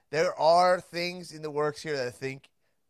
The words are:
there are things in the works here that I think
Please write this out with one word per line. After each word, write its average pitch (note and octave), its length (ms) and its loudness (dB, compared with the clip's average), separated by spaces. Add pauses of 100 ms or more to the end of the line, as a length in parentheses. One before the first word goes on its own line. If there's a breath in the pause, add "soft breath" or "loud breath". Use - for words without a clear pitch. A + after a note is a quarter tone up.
(100)
there D#3+ 280 0
are F3 420 6
things F3 520 -8
in D#3 100 -16
the D3+ 80 -6
works D3 320 -2
here D3+ 140 -4
that B2+ 100 -2
I A#2 40 -6
think C3+ 400 -10 (400)